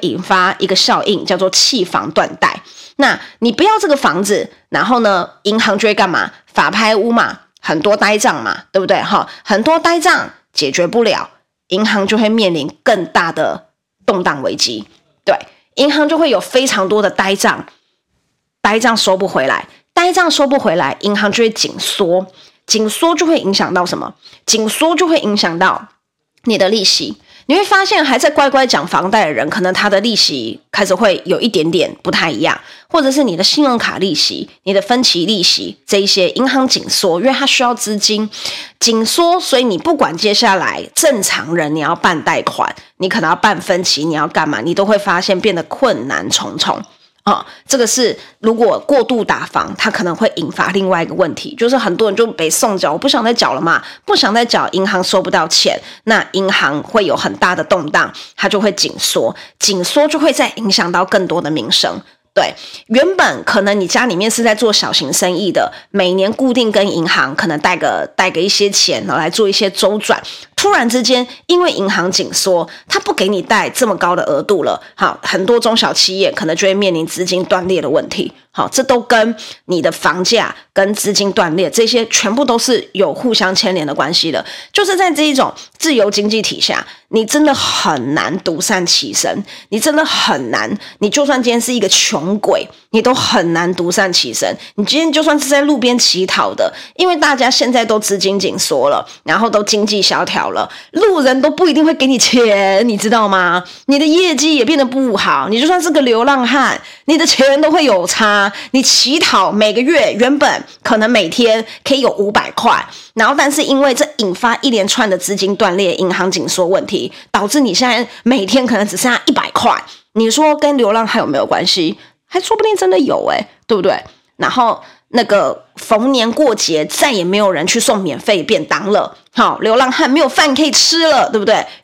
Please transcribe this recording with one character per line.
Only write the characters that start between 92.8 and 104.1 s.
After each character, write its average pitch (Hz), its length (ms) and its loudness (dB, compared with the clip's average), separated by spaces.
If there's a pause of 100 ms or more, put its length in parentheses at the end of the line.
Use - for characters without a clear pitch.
你 220 80 2
都 247 140 4
很 170 380 0
难 175 220 0
独 175 160 -2
善 190 220 0
其 120 220 -2
身。 - 220 -2 (180)
你 202 100 -2
今 269 140 0
天 320 140 0
就 311 100 2
算 294 160 2
是 269 100 -6
在 285 140 2
路 285 160 2
边 240 200 2
乞 185 280 0
讨 113 260 -2
的， 95 200 -2 (240)
因 370 120 2
为 349 80 2
大 302 200 2
家 247 140 2
现 247 220 0
在 240 120 2
都 214 140 0
资 202 200 -2
金 196 200 0
紧 185 200 -4
缩 143 300 0
了， 120 180 -2 (180)
然 160 140 2
后 226 100 0
都 208 140 0
经 208 240 0
济 208 160 -2
萧 165 220 0
条 - 260 -4
了， 95 180 -4 (240)
路 381 280 2
人 262 200 2
都 294 100 2
不 330 180 2
一 294 40 2
定 302 120 4
会 320 100 4
给 269 120 0
你 262 120 2
钱， 202 720 2
你 208 80 0
知 214 120 -2
道 214 200 2
吗？ 180 340 2 (240)
你 277 120 2
的 311 60 2
业 330 300 2